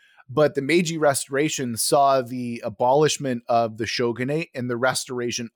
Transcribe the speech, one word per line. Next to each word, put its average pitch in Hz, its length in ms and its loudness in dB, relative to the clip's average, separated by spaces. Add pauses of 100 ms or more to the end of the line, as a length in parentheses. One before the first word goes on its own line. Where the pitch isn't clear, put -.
(320)
But 147 220 2
the 139 80 -2
Meiji 160 340 0
Restoration 139 800 0
saw 139 460 4
the 120 420 -8
abolishment 127 840 2
of 117 300 0
the 113 80 -2
shogunate 127 680 -2
and 123 160 -6
the 120 60 -2
restoration 123 800 -4